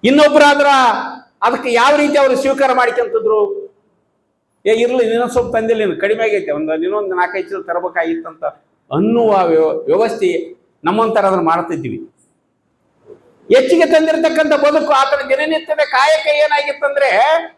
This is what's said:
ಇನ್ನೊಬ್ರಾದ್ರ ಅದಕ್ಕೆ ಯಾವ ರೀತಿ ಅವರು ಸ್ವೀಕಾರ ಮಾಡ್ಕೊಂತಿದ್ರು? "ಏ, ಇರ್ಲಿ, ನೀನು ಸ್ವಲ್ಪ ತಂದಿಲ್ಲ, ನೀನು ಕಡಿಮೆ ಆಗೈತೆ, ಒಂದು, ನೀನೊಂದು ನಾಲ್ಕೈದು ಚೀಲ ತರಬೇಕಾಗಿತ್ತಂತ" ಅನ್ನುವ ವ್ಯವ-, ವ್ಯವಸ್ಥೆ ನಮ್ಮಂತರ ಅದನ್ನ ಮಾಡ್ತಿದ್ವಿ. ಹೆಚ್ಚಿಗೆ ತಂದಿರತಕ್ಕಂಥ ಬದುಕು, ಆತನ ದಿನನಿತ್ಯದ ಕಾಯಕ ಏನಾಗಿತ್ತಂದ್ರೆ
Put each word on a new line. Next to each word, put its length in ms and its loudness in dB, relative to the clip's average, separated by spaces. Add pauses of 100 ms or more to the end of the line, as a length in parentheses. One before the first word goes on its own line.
ಇನ್ನೊಬ್ರಾದ್ರ 600 4 (760)
ಅದಕ್ಕೆ 300 -2
ಯಾವ 240 4
ರೀತಿ 220 2
ಅವರು 180 4
ಸ್ವೀಕಾರ 360 0
ಮಾಡ್ಕೊಂತಿದ್ರು? 960 0 (960)
"ಏ, 60 2
ಇರ್ಲಿ, 380 0
ನೀನು 180 -2
ಸ್ವಲ್ಪ 280 -2
ತಂದಿಲ್ಲ, 280 0
ನೀನು 160 -4
ಕಡಿಮೆ 240 0
ಆಗೈತೆ, 280 -2
ಒಂದು, 240 -4
ನೀನೊಂದು 380 -4
ನಾಲ್ಕೈದು 340 -4
ಚೀಲ 140 -8
ತರಬೇಕಾಗಿತ್ತಂತ" 800 -6 (480)
ಅನ್ನುವ 520 2
ವ್ಯವ-, 400 0
ವ್ಯವಸ್ಥೆ 720 -2 (280)
ನಮ್ಮಂತರ 420 0
ಅದನ್ನ 160 0
ಮಾಡ್ತಿದ್ವಿ. 720 -4 (1400)
ಹೆಚ್ಚಿಗೆ 300 4
ತಂದಿರತಕ್ಕಂಥ 680 0
ಬದುಕು, 400 0
ಆತನ 360 0
ದಿನನಿತ್ಯದ 480 -2
ಕಾಯಕ 500 2
ಏನಾಗಿತ್ತಂದ್ರೆ 960 0 (360)